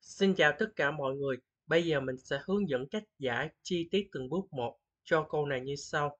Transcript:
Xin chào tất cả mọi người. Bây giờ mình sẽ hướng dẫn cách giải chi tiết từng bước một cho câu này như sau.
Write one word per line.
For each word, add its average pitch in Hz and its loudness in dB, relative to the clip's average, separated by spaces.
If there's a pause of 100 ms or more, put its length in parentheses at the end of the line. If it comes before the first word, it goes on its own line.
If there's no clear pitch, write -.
Xin 190 2
chào 151 6
tất 220 -2
cả 143 2
mọi 139 -2
người. 139 -2 (280)
Bây 165 2
giờ 156 2
mình 131 -4
sẽ 139 -4
hướng 196 0
dẫn 131 -2
cách 214 -6 (160)
giải 131 -2 (120)
chi 170 -2
tiết 196 0
từng 131 -8
bước 180 -2
một 120 -4 (260)
cho 156 2
câu 151 0
này 139 -2
như 139 -6
sau. 147 -2